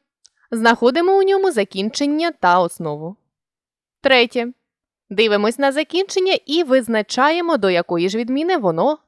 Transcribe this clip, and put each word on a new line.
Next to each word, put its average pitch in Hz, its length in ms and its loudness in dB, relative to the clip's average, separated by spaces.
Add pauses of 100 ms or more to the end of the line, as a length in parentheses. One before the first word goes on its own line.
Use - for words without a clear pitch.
(520)
Знаходимо 240 640 2
у 392 60 4
ньому 381 280 0
закінчення 285 800 -2
та 180 280 2
основу. 165 560 -6 (840)
Третє. 247 460 2 (640)
Дивимось 208 500 2
на 277 120 2
закінчення 370 760 -2
і 330 180 -2
визначаємо, 262 920 0
до 196 120 0
якої 175 400 0
ж 202 80 -4
відміни 277 400 -2
воно 202 400 0 (100)